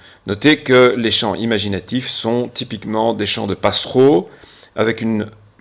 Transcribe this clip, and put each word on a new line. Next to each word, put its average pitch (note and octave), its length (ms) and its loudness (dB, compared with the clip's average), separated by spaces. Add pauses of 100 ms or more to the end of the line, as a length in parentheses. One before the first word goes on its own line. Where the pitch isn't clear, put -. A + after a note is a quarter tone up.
(260)
Notez C#3+ 380 2
que B2 340 6
les A2+ 140 0
chants G#2 240 0
imaginatifs G#2+ 760 -4
sont A#2+ 420 -4
typiquement A2 640 -4
des G#2 140 -4
chants A2 180 -4
de G2 80 -2
passereaux, C3+ 760 2 (480)
avec A2+ 260 -2
une G#2+ 280 -4 (320)